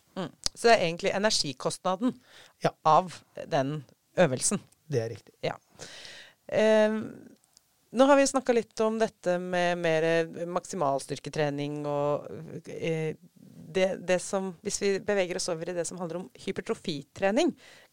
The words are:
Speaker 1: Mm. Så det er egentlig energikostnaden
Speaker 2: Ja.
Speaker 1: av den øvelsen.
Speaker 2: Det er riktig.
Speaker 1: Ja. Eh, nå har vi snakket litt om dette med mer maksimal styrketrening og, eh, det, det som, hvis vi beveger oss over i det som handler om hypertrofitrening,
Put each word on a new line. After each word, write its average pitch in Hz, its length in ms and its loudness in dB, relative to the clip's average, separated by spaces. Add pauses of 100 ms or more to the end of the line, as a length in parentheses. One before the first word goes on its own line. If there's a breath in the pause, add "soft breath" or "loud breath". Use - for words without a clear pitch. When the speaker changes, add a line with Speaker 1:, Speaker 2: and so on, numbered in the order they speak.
(160)
Speaker 1:
Mm. 180 160 -8 (240)
Så - 120 2
det 233 100 10
er 185 100 2
egentlig 170 260 -2
energikostnaden 185 1040 -2 (440 loud breath)
Speaker 2:
Ja. 156 80 2 (140)
Speaker 1:
av 160 360 4 (260)
den 143 360 -2 (340)
øvelsen. 139 420 2 (300)
Speaker 2:
Det 127 100 0
er 113 100 -4
riktig. - 320 -16
Speaker 1:
Ja. - 140 -4 (920 loud breath)
Eh, 214 420 4 (1040)
nå 247 140 6
har 285 100 8
vi 277 100 8
snakket 262 280 0
litt - 260 -2
om 220 180 0
dette 180 400 0
med 175 380 0
mer 165 680 0
maksimal 170 540 -2
styrketrening 147 840 -4
og, 147 420 -2 (400)
eh, 160 460 -4 (580)
det, 185 340 0
det 180 140 2
som, 190 420 -6
hvis - 200 -6
vi 196 160 0
beveger 185 400 -2
oss - 100 -4
over 165 220 -4
i 180 40 -6
det 170 140 -4
som 185 100 -10
handler 170 200 -6
om 180 160 -10
hypertrofitrening, 196 1200 -2 (380 loud breath)